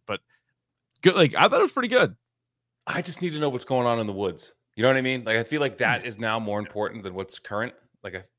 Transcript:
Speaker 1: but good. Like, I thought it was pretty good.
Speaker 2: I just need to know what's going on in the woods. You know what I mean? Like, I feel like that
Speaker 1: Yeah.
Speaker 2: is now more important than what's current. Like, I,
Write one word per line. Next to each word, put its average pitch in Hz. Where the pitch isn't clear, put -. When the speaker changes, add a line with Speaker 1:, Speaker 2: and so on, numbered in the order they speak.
Speaker 1:
but 101
good. 180
Like, 165
I 196
thought 254
it 427
was 370
pretty 247
good. 202
Speaker 2:
I -
just 170
need 175
to 151
know 151
what's 123
going 127
on 117
in 110
the 104
woods. 95
You 107
know 127
what 131
I 131
mean? 127
Like, 113
I 113
feel 151
like 139
that 120
Speaker 1:
Yeah. 117
Speaker 2:
is 107
now 113
more 104
important 104
than 95
what's 95
current. 107
Like, 92
I, 92